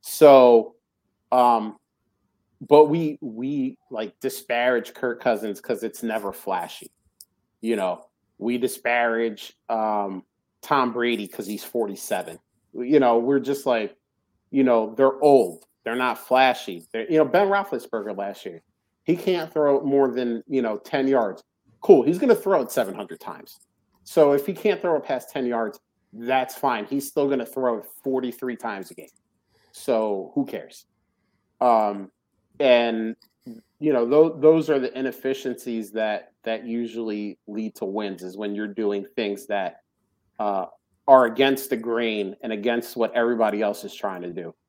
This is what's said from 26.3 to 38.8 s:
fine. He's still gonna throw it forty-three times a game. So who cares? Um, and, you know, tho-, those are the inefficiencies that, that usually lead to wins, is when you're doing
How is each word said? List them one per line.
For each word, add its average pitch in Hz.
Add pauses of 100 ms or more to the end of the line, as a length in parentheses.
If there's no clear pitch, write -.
fine. 117
He's 139
still 143
gonna 127
throw 123
it 104 (180)
forty-three 127
times 101
a -
game. - (640)
So 110
who 139
cares? - (800)
Um, 107 (480)
and, 117 (600)
you 151
know, 120
tho-, 156
those 156
are 143
the 123
inefficiencies 123
that, 107 (100)
that 113
usually 113
lead 107
to 101
wins, 98
is 92
when 104
you're 104
doing 101 (100)